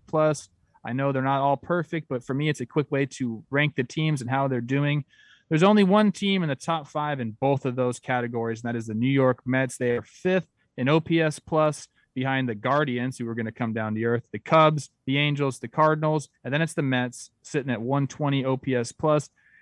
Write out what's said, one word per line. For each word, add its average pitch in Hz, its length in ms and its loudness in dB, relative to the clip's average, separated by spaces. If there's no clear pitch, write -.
plus. 156 420 0
I 120 80 -6
know 139 180 0
they're 131 100 0
not 135 200 0
all 139 160 2
perfect, 170 520 -4
but 127 140 -4
for 135 100 -6
me, 147 160 0
it's 143 120 -2
a 123 40 -6
quick 143 240 -2
way 139 160 2
to 113 320 -6
rank 147 260 2
the 127 80 0
teams 156 380 -2
and 123 80 -8
how 135 180 0
they're 127 140 -2
doing. 143 420 0
There's 160 140 2
only 208 200 6
one 202 300 4
team 196 300 0
in 160 60 -2
the 139 60 -2
top 160 320 -6
five 147 320 -4
in 113 120 -4
both 135 240 2
of 123 100 -2
those 123 240 0
categories, 117 640 -4
and 120 100 -4
that 117 40 -2
is 113 100 -6
the 110 60 -6
New 117 160 0
York 131 360 4
Mets. 131 320 0
They 123 140 0
are 120 100 0
fifth 185 460 -2
in 123 100 -2
O 160 140 4
P 165 200 0
S 156 160 0
plus 156 520 -2
behind 131 360 -2
the 110 60 -4
Guardians, 127 640 -2
who 117 120 -8
are 117 60 -6
gonna 113 180 -4
come 117 180 -4
down 110 240 -2
to 110 80 -4
earth, 120 200 0
the 110 60 -8
Cubs, 156 500 4
the 135 120 0
Angels, 143 420 0
the 120 100 -12
Cardinals, 156 580 0
and 123 100 -6
then 151 80 2
it's 160 120 -2
the 165 80 -4
Mets 127 480 -2
sitting 139 300 -4
at 110 100 -2
one 139 260 0
twenty 139 360 -2
O 131 140 0
P 131 180 -2
S 120 160 -2
plus. 151 380 0